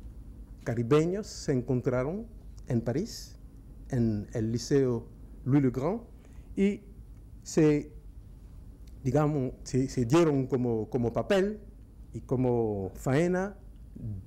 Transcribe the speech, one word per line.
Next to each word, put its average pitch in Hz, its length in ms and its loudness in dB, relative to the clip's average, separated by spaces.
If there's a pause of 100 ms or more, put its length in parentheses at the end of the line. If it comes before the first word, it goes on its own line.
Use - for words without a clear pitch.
(640)
caribeños, 151 640 2
se - 260 -4
encontraron 127 720 0 (400)
en 117 140 2
París, - 560 -4 (520)
en 113 440 2
el 113 180 -2
Liceo 123 560 2 (360)
Louis 139 200 4
le 127 80 6
Grand, 160 300 -2 (540)
y 202 260 2 (600)
se, 151 500 4 (1120)
digamos, 139 500 2 (100)
se, 131 260 0
se 123 160 0
dieron 143 400 6
como, 123 440 0
como 120 220 2
papel 196 480 2 (540)
y 117 60 -8
como 117 760 2
faena 180 640 2 (680)